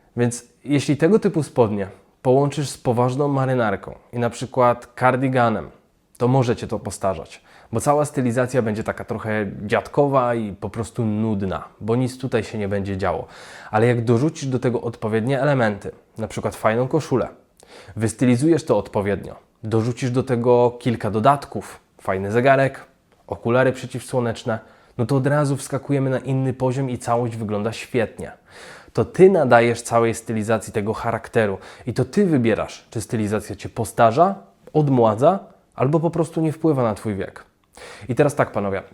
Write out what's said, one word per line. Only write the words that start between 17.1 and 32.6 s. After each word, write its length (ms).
wystylizujesz 680
to 140
odpowiednio, 560
dorzucisz 480
do 120
tego 560
kilka 320
dodatków, 680
fajny 320
zegarek, 540
okulary 460
przeciwsłoneczne, 840
no 80
to 100
od 100
razu 300
wskakujemy 540
na 80
inny 360
poziom 360
i 80
całość 380
wygląda 360
świetnie. 600
To 120
Ty 260
nadajesz 520
całej 320
stylizacji 580
tego 220
charakteru 640
i 80
to 100
Ty 220
wybierasz, 640